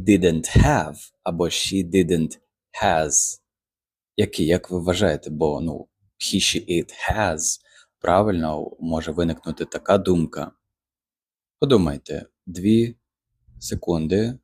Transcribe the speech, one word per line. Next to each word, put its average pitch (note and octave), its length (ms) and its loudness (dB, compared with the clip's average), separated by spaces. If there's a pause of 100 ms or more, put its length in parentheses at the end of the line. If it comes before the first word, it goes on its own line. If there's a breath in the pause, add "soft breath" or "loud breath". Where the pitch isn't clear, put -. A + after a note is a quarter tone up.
didn't F2 540 4
have F#2+ 380 4 (280)
або F2 220 -2
she F2 440 -2
didn't E2+ 500 2 (440)
has? D#2+ 560 0 (800)
Який, G2+ 280 0
як E2+ 260 0
ви F2+ 80 -2
вважаєте? F2 500 0
Бо, D2+ 320 -2
ну, D#2+ 260 -6 (320)
he, - 160 -2
she, - 340 -2
it, E2+ 220 -2 (200)
has. F#2 480 -2 (400 soft breath)
Правильно, E2+ 800 0
може D#2+ 320 -4
виникнути E2 540 -4
така - 320 0
думка. E2+ 540 -2 (1080)
Подумайте. D#2+ 640 0 (200)
Дві A2 500 0 (640)
секунди F#2 840 -2